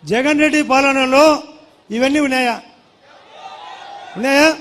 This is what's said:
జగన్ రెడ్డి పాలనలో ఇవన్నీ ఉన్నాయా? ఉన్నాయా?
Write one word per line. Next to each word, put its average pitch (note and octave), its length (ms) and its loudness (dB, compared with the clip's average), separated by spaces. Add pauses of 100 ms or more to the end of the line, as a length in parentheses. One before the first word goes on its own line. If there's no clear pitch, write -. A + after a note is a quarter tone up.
జగన్ C4 360 0
రెడ్డి D4+ 220 2
పాలనలో C4+ 800 2 (480)
ఇవన్నీ C4 300 0
ఉన్నాయా? B3+ 420 -2 (1500)
ఉన్నాయా? C#4 440 0